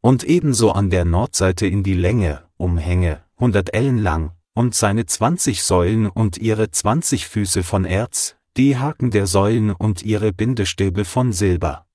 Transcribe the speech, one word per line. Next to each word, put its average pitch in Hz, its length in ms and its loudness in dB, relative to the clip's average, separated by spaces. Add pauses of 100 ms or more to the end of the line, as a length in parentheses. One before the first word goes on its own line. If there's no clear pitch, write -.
Und 127 240 4
ebenso 139 480 2
an 98 160 0
der 90 160 2
Nordseite 92 600 0
in 95 160 0
die 95 100 0
Länge, 90 640 0
Umhänge, 87 680 0 (160)
hundert 101 360 2
Ellen 127 240 0
lang, 80 340 -2 (220)
und 120 200 0
seine 107 300 0
zwanzig 127 580 -2
Säulen 98 460 2
und 104 300 -2
ihre 110 320 0
zwanzig 127 580 -2
Füße 98 340 -2
von 95 220 -2
Erz, 95 520 -4 (200)
die 135 220 4
Haken 131 320 -2
der 101 160 0
Säulen 104 440 2
und 101 320 -2
ihre 107 300 0
Bindestäbe 101 720 -2
von 127 300 0
Silber. 90 600 -2